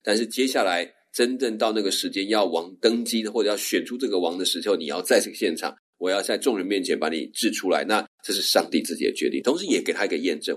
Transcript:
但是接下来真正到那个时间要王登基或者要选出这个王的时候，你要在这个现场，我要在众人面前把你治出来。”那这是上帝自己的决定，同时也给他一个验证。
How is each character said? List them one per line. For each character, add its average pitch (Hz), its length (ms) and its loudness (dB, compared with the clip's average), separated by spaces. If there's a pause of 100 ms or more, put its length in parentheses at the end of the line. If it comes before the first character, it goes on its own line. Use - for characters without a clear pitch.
但 104 120 2
是 113 120 2
接 127 200 0
下 131 160 2
来 87 300 0 (180)
真 123 280 2
正 120 180 0
到 110 160 2
那 110 80 0
个 98 100 0
时 90 200 -2
间 98 180 -4
要 107 160 4
王 85 340 -2
登 117 240 4
基 110 240 -2
或 107 160 0
者 101 60 4
要 107 80 0
选 - 300 0
出 120 100 -8
这 131 100 -2
个 98 120 2
王 85 180 0
的 95 80 -2
时 85 240 -2
候， 98 80 4
你 80 80 -4
要 76 160 -4
在 107 180 4
这 104 120 0
个 - 60 -14
现 90 200 0
场， - 180 -6 (220)
我 90 140 -2
要 98 100 2
在 104 160 -2
众 113 220 2
人 90 80 -2
面 95 180 0
前 82 140 0
把 78 100 -2
你 80 240 -4
治 - 180 0
出 90 200 -2
来。” 76 180 2
那 107 180 0 (160)
这 98 120 -4
是 80 80 -4
上 - 280 2
帝 - 120 2
自 - 120 -4
己 - 120 -2
的 - 80 2
决 - 160 -2
定， 67 120 -4
同 147 140 2
时 180 80 -6
也 117 160 2
给 80 140 -2
他 101 100 -2
一 95 40 -2
个 87 100 -2
验 80 200 -2
证。 - 180 -4